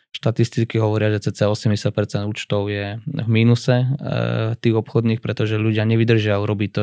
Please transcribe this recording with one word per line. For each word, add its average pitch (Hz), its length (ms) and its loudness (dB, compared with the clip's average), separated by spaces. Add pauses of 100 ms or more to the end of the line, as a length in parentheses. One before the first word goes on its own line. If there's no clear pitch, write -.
(160)
Štatistiky 117 640 0
hovoria, 107 320 2
že 104 160 -2
cca 104 240 0
osemdesiat 104 400 -2
percent 104 320 -2
účtov 104 480 -4
je 101 320 -6
v 107 240 -4
mínuse, 120 560 4
e, - 20 0 (720)
tých 117 160 2
obchodných, 113 480 0
pretože 107 400 -2
ľudia 107 240 2
nevydržia 110 560 2
urobiť 104 320 -2
to, 104 100 -2